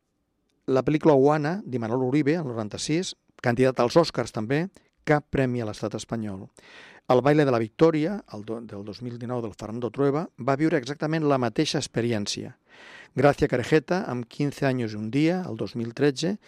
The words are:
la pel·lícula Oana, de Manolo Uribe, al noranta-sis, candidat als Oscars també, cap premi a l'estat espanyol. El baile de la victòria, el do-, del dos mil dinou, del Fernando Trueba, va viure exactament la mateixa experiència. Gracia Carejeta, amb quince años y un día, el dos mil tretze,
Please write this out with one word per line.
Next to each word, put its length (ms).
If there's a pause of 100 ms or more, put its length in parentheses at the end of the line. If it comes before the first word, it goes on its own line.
(680)
la 180
pel·lícula 280
Oana, 520
de 140
Manolo 300
Uribe, 300
al 100
noranta-sis, 680 (300)
candidat 360
als 200
Oscars 320
també, 360 (360)
cap 240
premi 320
a 80
l'estat 300
espanyol. 480 (680)
El 80
baile 240
de 80
la 80
victòria, 540 (180)
el 160
do-, 160
del 220
dos 180
mil 160
dinou, 240
del 80
Fernando 400
Trueba, 300 (180)
va 160
viure 240
exactament 480
la 80
mateixa 460
experiència. 720 (600)
Gracia 340
Carejeta, 600
amb 180
quince 400
años 280
y 20
un 160
día, 340
el 140
dos 160
mil 160
tretze, 560